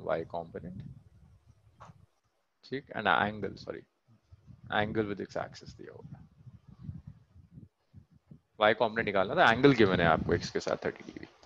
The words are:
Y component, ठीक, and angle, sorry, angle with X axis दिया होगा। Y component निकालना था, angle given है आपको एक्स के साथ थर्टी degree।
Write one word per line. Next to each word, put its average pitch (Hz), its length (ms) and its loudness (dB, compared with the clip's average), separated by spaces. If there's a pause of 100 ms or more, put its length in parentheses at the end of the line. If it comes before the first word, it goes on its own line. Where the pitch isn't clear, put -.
Y 82 220 -2
component, - 560 -12 (1800)
ठीक, 135 220 -10 (100)
and 107 120 0
angle, 101 480 0
sorry, - 240 -12 (1000)
angle 110 300 -2
with 98 140 -8
X - 100 -16
axis - 400 -12
दिया - 160 -20
होगा। - 340 -20 (2250)
Y 107 140 6
component 110 320 0
निकालना 98 280 0
था, 160 180 6
angle 135 200 6
given 95 280 4
है 85 60 6
आपको 82 280 4
एक्स - 160 -4
के 85 100 -4
साथ - 240 -4
थर्टी - 200 -8
degree। - 220 -16 (200)